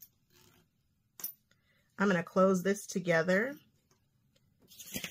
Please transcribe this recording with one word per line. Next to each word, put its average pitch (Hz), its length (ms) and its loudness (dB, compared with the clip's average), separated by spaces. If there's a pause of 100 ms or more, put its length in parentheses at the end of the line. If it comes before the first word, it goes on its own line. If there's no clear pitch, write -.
(2000)
I'm 196 80 2
gonna 175 160 2
close 190 400 2
this 196 220 -2
together. 180 680 0 (1600)